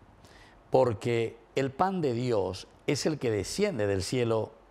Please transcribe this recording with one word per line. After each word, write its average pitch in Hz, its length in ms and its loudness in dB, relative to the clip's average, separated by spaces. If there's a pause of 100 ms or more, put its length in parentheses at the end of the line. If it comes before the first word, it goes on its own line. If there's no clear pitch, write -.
(680)
porque 117 720 2 (160)
el 135 160 0
pan 185 280 0
de 143 140 0
Dios 110 540 -2 (180)
es 143 220 -2
el 156 100 -2
que 120 140 -2
desciende 110 560 0
del 98 160 0
cielo 113 480 0 (200)